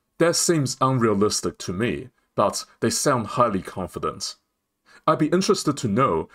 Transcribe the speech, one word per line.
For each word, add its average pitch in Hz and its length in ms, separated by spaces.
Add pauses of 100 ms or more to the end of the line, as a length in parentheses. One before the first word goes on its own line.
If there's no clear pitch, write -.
(200)
that 170 160
seems 147 440
unrealistic 107 800
to 95 140
me, 90 360 (260)
but 104 300 (160)
they 113 100
sound 120 360
highly 110 360
confident. 90 720 (720)
I'd 156 100
be 151 100
interested 175 500
to 123 100
know 98 480